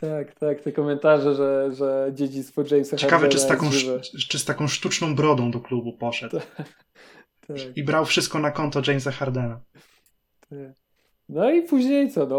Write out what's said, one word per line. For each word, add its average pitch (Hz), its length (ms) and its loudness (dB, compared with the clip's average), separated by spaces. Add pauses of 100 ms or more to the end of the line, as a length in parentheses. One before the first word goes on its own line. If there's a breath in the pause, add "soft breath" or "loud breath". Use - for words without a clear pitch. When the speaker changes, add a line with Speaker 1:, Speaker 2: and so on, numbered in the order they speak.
Speaker 1:
Tak, 151 380 -6
tak, 147 220 -2
te 147 100 -6
komentarze, 147 640 4
że, 139 380 2
że 135 400 -2
dziedzictwo 135 580 -4
Jamesa 143 260 2
Speaker 2:
Ciekawe, 139 300 4
czy 139 120 4
z - 20 2
Speaker 1:
Hardena 135 200 2
Speaker 2:
taką 147 120 2
Speaker 1:
jest 131 140 2
Speaker 2:
sz-, 127 240 -6
Speaker 1:
żywe. 143 180 -6
Speaker 2:
czy - 100 -4
z - 60 -6
taką 147 220 -2
sztuczną 160 480 -2
brodą 139 360 2
do 117 80 -4
klubu 117 380 -4
poszedł. 120 420 -6
Speaker 1:
Tak, - 280 -14 (800 loud breath)
tak. 135 300 -12
Speaker 2:
I 147 60 -4
brał 156 220 0
wszystko 156 340 0
na 147 120 0
konto 147 360 -2
Jamesa 139 240 0
Hardena. 127 500 -4 (880 soft breath)
Speaker 1:
Tak. 143 80 -16 (720)
No 180 220 0
i 339 100 4
później 277 500 2
co, 156 140 0
no, 131 140 -2